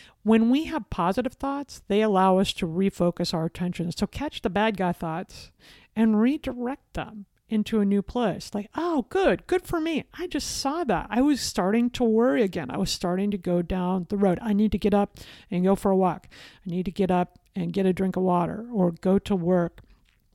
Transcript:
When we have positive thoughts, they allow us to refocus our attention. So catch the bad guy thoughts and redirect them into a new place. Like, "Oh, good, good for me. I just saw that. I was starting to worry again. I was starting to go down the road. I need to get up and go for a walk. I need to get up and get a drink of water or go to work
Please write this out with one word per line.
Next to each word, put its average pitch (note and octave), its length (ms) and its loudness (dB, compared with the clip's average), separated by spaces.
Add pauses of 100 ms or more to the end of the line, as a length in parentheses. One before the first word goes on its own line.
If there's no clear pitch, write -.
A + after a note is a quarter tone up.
(220)
When A3 280 6
we D4 140 2
have D#4+ 260 -6
positive G3 420 0
thoughts, C#4 560 -8
they G#3 140 2
allow F#3+ 360 4
us G3 160 0
to - 120 -4
refocus F3 680 0
our E3 140 -2
attention. F3 460 -4
So - 140 -4
catch - 360 -8
the G#3+ 80 0
bad G3+ 260 0
guy F3+ 160 -2
thoughts E3+ 580 -8 (460)
and A3 240 4
redirect B3 720 -2
them G3+ 320 -10 (240)
into G#3+ 320 0
a G3+ 60 4
new G3+ 160 2
place. G3+ 500 -4
Like, G#3 240 -6
"Oh, D#4+ 320 -2
good, E4 380 0
good F4+ 200 -2
for E4+ 140 -2
me. D#4+ 240 -2 (100)
I F4 120 -8
just - 320 -6
saw D#4 260 -4
that. F3+ 260 -2
I A#3 120 0
was C#4+ 180 2
starting A3 500 0
to - 140 -2
worry A#3 380 4
again. E3+ 280 -4
I - 60 -6
was F#3+ 140 -2
starting F#3+ 400 -2
to G3+ 80 -4
go F3 240 0
down F#3 460 -2
the G3+ 100 -4
road. F#3+ 240 4
I A3+ 100 -2
need G#3 200 2
to G#3 60 0
get G3 160 0
up G3+ 240 0 (320)
and F3+ 140 0
go G3 100 6
for G3 160 0
a F#3+ 60 4
walk. F3+ 320 0 (380)
I F#3 40 -8
need F3 140 -4
to F#3 80 -8
get F#3 180 0
up F3+ 280 0 (180)
and F3 160 -4
get F#3+ 140 2
a F#3 60 4
drink F#3 240 -2
of F#3 60 0
water F3+ 480 0
or F3+ 220 2
go F#3 260 2
to G#3 160 -2
work F3 460 0 (540)